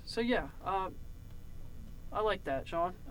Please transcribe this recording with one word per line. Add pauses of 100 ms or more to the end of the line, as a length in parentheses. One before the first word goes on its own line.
So,
yeah, (180)
uh, (1200)
I
like
that,
Sean. (180)